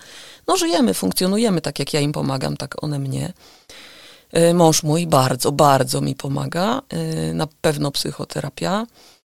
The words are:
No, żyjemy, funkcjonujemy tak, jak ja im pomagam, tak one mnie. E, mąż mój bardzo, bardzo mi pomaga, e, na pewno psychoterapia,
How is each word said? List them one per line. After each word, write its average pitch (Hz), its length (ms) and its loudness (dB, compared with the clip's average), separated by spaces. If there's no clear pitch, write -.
No, 359 80 4
żyjemy, 330 380 2
funkcjonujemy 190 680 0
tak, - 180 -6
jak 139 160 -4
ja 147 60 0
im 147 120 0
pomagam, 147 440 -2
tak - 280 -10
one 147 140 -4
mnie. 135 340 -4
E, 170 220 4
mąż 160 280 4
mój 165 240 0
bardzo, 131 460 2
bardzo 139 480 4
mi 139 140 -2
pomaga, 143 760 -4
e, 160 460 -4
na 156 140 -2
pewno 147 300 0
psychoterapia, 170 960 -6